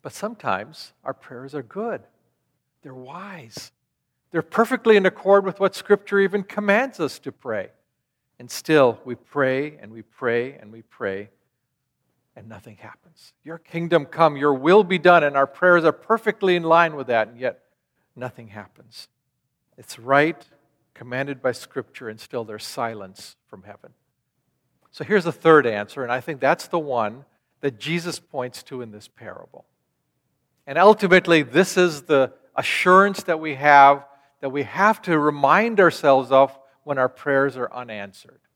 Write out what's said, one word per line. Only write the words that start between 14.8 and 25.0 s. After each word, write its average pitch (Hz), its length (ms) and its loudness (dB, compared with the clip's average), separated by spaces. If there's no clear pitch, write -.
be 185 140 -2
done," 175 260 6
and 139 140 -2
our 139 100 2
prayers 175 380 2
are 151 80 2
perfectly 202 640 -2
in 170 60 -4
line 165 340 2
with 127 100 -10
that, 113 220 0
and 120 100 -20
yet 127 240 -8
nothing 120 320 -16
happens. - 580 -20
It's - 200 -20
right, 143 520 0
commanded 127 480 -10
by 127 120 -2
Scripture, - 560 -14
and 110 100 -16
still 120 240 -10
there's 107 220 -14
silence 107 800 -12
from 95 180 -20
heaven. - 300 -20
So 151 60 -14